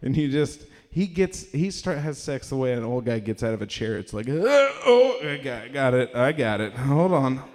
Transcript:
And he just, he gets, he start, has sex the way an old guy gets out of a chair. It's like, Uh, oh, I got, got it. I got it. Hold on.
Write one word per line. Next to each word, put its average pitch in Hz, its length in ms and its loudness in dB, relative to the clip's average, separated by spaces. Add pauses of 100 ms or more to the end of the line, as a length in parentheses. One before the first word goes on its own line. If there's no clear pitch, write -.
And 131 140 -2
he 151 140 0
just, 143 320 0 (280)
he 185 180 0
gets, 180 440 -2
he 175 200 -2
start, 180 260 -4
has 147 200 -4
sex - 320 -8
the 139 60 -6
way 131 180 0
an 120 100 -2
old 120 220 -4
guy 117 140 0
gets 107 240 -4
out 113 100 0
of 104 80 -4
a 107 40 -4
chair. 110 320 -4
It's 101 160 -10
like, 107 160 -6
Uh, 135 60 -2
oh, 254 880 4
I 147 140 -4
got, 123 360 -8
got 135 200 2
it. 127 220 2
I 127 160 2
got 113 300 0
it. 107 120 -4
Hold 139 400 2
on. 135 280 2 (140)